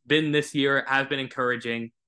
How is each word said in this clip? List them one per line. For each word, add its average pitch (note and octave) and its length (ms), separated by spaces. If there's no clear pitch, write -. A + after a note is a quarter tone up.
been D3+ 280
this D3 200
year C#3 340
has C3+ 200
been C#3 120
encouraging. A#2+ 720